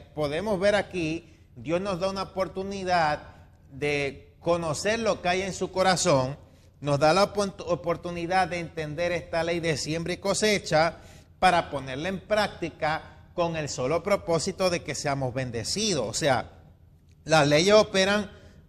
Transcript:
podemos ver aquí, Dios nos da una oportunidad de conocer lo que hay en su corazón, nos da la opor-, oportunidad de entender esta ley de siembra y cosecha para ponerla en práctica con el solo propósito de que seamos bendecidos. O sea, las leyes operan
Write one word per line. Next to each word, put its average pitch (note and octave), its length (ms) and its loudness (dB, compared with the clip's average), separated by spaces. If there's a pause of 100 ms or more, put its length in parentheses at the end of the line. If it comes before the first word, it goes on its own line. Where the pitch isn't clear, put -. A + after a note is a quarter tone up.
(160)
podemos E3 440 -2
ver G3+ 140 4
aquí, E3+ 640 -4 (200)
Dios C#3+ 240 -4
nos F#3+ 200 -4
da F#3+ 100 -2
una F#3+ 140 -6
oportunidad F#3 960 -2 (500)
de C#3+ 680 -4
conocer E3+ 600 0
lo G#3+ 220 0
que G3 80 -2
hay F#3 140 0
en F#3+ 100 -6
su - 180 -6
corazón, D#3+ 680 2 (440)
nos C#3+ 160 0
da D#3 160 6
la G3 200 4
opor-, G3 200 -2 (140)
oportunidad F3 800 -2
de F3 100 -4
entender E3 540 -4
esta E3 320 -2
ley E3+ 160 -2
de D#3+ 180 0
siembra E3 360 -4
y F3 40 -8
cosecha F3 800 2 (400)
para F3 320 4
ponerla C3+ 400 -6
en F#3+ 120 -6
práctica F3 960 -2 (220)
con E3+ 160 0
el D3+ 140 -4
solo D3+ 340 -2
propósito F#3 640 0
de F3 140 -2
que C#3+ 120 -8
seamos C#3 380 -2
bendecidos. C3 720 -2
O A2 80 -6
sea, C3 380 0 (720)
las D3+ 240 6
leyes E3 260 6
operan G3+ 560 4 (400)